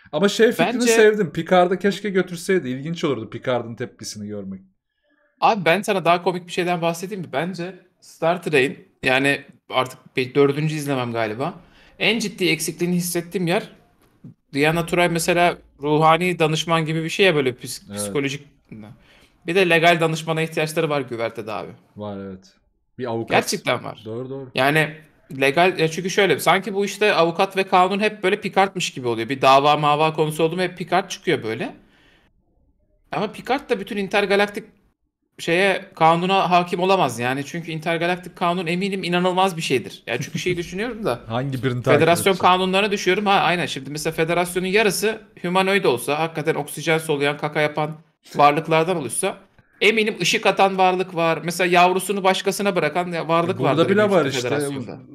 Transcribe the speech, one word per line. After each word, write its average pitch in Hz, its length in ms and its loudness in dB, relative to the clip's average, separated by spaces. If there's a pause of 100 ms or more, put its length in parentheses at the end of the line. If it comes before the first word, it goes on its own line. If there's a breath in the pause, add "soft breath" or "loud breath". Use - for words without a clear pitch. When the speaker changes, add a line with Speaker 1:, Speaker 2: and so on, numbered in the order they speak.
(120 soft breath)
Speaker 1:
Ama 180 160 2
şey 226 240 4
fikrini 190 220 0
Speaker 2:
Bence 240 120 0
Speaker 1:
sevdim. 214 460 4
Picard'ı 180 460 2
keşke 196 320 -2
götürseydi. 180 580 -2
İlginç 147 360 -6
olurdu 113 260 -2
Picard'ın 120 440 -4
tepkisini 104 540 -12
görmek. 95 320 -10 (800)
Speaker 2:
Abi 196 240 2
ben 170 180 2
sana 190 220 0
daha 175 180 2
komik 180 240 -4
bir - 60 -16
şeyden 175 300 -2
bahsedeyim 170 420 -4
mi? 123 80 -14
Bence 175 420 -6 (260)
Star 170 420 -2
Trek'in, 143 460 0 (160)
yani 135 360 2 (300)
artık - 460 -4
bir 131 180 -2
dördüncü 147 400 2
izlemem 139 380 -4
galiba. 117 420 -4 (440 soft breath)
En 202 200 0
ciddi 190 300 -4
eksikliğini 170 480 -2
hissettiğim 175 500 -4
yer 180 240 -2 (840)
Diana 160 320 0
Troy 175 220 2
mesela 170 500 2 (240)
ruhani 160 560 4
danışman 160 480 0
gibi 160 180 -4
bir 160 40 -6
şey 196 180 2
ya 180 80 4
böyle 135 160 2
psik-, - 400 -10
Speaker 1:
Evet. 101 80 -10
Speaker 2:
psikolojik. 135 480 -4 (1000 soft breath)
Bir 170 80 -2
de 185 160 4
legal 165 300 6
danışmana 160 420 -2
ihtiyaçları 156 480 -2
var 143 100 0
güvertede 113 520 -6
abi. 98 200 -8 (240)
Speaker 1:
Var 104 240 -10
evet. 95 320 -16 (460)
Bir 123 120 -8
avukat. 113 260 -6
Speaker 2:
Gerçekten 143 480 -2
var. 110 200 -14
Speaker 1:
Doğru, 120 260 -10
doğru. 135 240 -12
Speaker 2:
Yani 147 400 2 (460)
legal, 156 380 4
ya 160 100 2
çünkü 180 220 -6
şöyle, 175 300 2
sanki 185 340 0
bu 202 100 0
işte 202 300 0
avukat 170 420 0
ve 190 60 0
kanun 190 380 2
hep 214 220 -2
böyle 196 180 0
Picard'mış 190 500 0
gibi 123 180 -6
oluyor. 113 200 -2
Bir 131 140 -4
dava 139 340 6
mava 151 360 2
konusu 156 320 -2
oldu 160 120 0
mu 185 60 -2
hep 180 160 -6
Picard 185 300 -2
çıkıyor 139 340 -4
böyle. 127 320 -8 (1400 soft breath)
Ama 208 200 -4
Picard - 380 -4
da 208 100 -2
bütün 202 160 -8
intergalaktik 202 680 0 (760)
şeye, 180 460 0 (100)
kanuna 170 560 4
hakim 175 300 2
olamaz 180 380 2
yani. 131 260 -2
Çünkü 165 260 -10
intergalaktik 170 640 -4
kanun 180 300 -2
eminim 185 380 -4
inanılmaz 180 520 2
bir 160 60 -8
şeydir. 120 440 -4
Yani 117 160 -4
çünkü - 160 -8
şeyi 180 180 -2
Speaker 1:
<laughs> - 0 -
Speaker 2:
düşünüyorum 208 480 -8
da. 123 220 -4
Speaker 1:
Hangi 127 360 -6
birini 123 200 -2
takip 143 180 4
Speaker 2:
Federasyon 170 320 4
Speaker 1:
edecek? 185 100 -2
Speaker 2:
kanunlarına 185 480 4
düşüyorum. 202 360 0
Ha, 196 60 4
aynen. 165 340 2
Şimdi 135 240 -8
mesela 156 240 -6
federasyonun 175 520 -2
yarısı 208 540 0 (220)
humanoid 190 420 2
olsa, 143 340 0
hakikaten 156 360 -2
oksijen 151 440 -2
soluyan, 147 400 -2
kaka 151 220 -4
yapan 151 300 -2 (460)
varlıklardan 160 600 4
oluşsa 165 420 -4 (420)
eminim 214 400 2
ışık 180 260 0
atan 196 320 2
varlık 185 360 2
var. 165 300 0
Mesela 175 280 -2
yavrusunu 185 520 2
başkasına 190 520 0
bırakan 175 360 -2
ya-, 156 160 -6
varlık 170 280 2
Speaker 1:
E, - 20 -10
burada 135 120 0
Speaker 2:
vardır 160 180 2
Speaker 1:
bile 196 120 2
Speaker 2:
eminim 202 160 2
Speaker 1:
var 156 100 4
Speaker 2:
işte 135 100 -4
Speaker 1:
işte. 123 120 -4
Speaker 2:
federasyonda. 139 500 -6 (160)